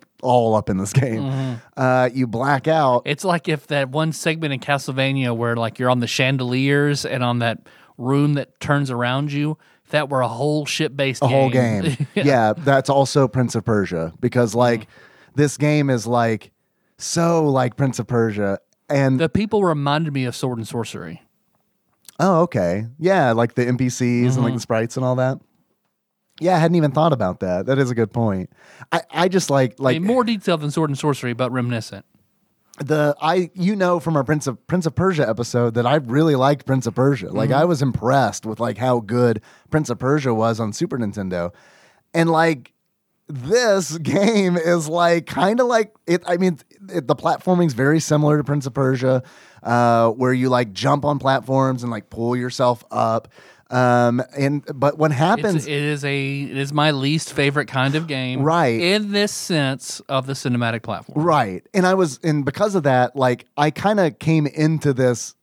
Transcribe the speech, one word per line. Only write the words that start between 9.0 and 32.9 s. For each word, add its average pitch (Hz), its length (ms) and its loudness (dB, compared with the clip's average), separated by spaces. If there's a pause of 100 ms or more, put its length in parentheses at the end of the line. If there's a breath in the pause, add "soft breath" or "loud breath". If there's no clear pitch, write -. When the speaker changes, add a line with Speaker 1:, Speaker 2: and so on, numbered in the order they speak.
Speaker 2:
you, 147 240 -4 (260 soft breath)
if - 80 -14
that 147 180 0
were 135 120 0
a 120 80 0
whole 147 360 -2
ship-based 139 560 -4
Speaker 1:
A 139 60 2
whole 131 220 2
Speaker 2:
game. 117 340 0
Speaker 1:
game. 135 260 -4
Speaker 2:
<laughs> - 60 -20
Yeah. 202 80 0
Speaker 1:
Yeah, 117 320 4
that's 139 340 0
also 139 380 2
Prince 127 260 -2
of 113 120 -4
Persia 87 560 -2
because, 120 340 0
like, 120 280 2
Speaker 2:
Mm-hmm. - 480 -20 (100)
Speaker 1:
this 147 160 2
game 151 320 0
is, 117 180 -2
like, 117 440 0 (460)
so 170 520 0
like 127 260 0
Prince 135 240 -2
of 110 80 -8
Persia. 104 520 0 (300)
And 135 300 2
Speaker 2:
The 165 80 0
people 208 380 0
reminded 147 480 -2
me 135 100 -2
of 123 140 -6
Sword 127 200 -4
and 113 100 -8
Sorcery. 110 540 -10 (1000)
Speaker 1:
Oh, 170 200 4
okay. 104 460 0 (120)
Yeah, 160 320 2
like 117 240 0
the 123 100 0
N 123 120 0
P 127 120 0
Cs 123 460 0
and, 123 80 0
like, - 60 2
Speaker 2:
Mm-hmm. 127 80 -2
Speaker 1:
the - 40 -4
sprites 117 360 -2
and 131 80 -2
all 127 100 0
that. 131 240 -2 (1000)
Yeah, 180 140 2
I 160 40 4
hadn't 170 160 4
even 151 160 4
thought 156 220 2
about 95 280 -2
that. 92 260 -2
That 135 120 2
is 127 120 0
a 120 40 -4
good 110 160 0
point. 101 380 -2 (420 loud breath)
I, 170 100 0 (100)
I 165 180 0
just 180 200 0
like, 135 300 2
like 135 180 2
Speaker 2:
I - 20 -4
mean, 180 80 -2
more 247 180 2
detailed 196 360 -2
than 147 100 -4
Sword 160 180 0
and 135 100 -4
Sorcery, 131 340 -2
but 120 180 -2
reminiscent. 120 540 -6 (800)
Speaker 1:
the, 147 380 0